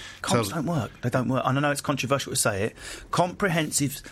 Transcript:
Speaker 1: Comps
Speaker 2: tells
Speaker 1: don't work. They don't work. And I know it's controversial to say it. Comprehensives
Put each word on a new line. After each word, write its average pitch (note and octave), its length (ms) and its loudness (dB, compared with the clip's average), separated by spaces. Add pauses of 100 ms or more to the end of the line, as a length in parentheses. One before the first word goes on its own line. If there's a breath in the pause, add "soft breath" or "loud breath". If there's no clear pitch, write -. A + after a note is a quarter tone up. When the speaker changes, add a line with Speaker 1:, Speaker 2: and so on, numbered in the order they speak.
(200 loud breath)
Speaker 1:
Comps A2+ 300 0
Speaker 2:
tells - 20 -6
Speaker 1:
don't C3 140 -2
work. D3 240 0 (100)
They A#2+ 80 -2
don't B2 200 0
work. B2+ 180 0
And C3 100 4
I C#3 60 2
know D3 80 2
it's C#3+ 100 -2
controversial C3+ 540 0
to - 40 -2
say G#2 260 2
it. - 120 -4 (340 loud breath)
Comprehensives E3+ 1000 0